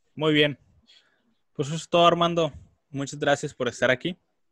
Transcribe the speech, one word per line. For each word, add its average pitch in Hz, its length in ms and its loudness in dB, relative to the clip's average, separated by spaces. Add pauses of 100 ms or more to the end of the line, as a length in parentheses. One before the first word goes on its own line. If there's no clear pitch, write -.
(160)
Muy 156 180 0
bien. 147 240 2 (960)
Pues 143 160 -6
eso 160 80 -8
es - 120 -14
todo, 170 160 4
Armando. 170 460 2 (380)
Muchas 139 300 -10
gracias 147 340 0
por 123 140 -6
estar 123 240 0
aquí. 165 260 -4 (340)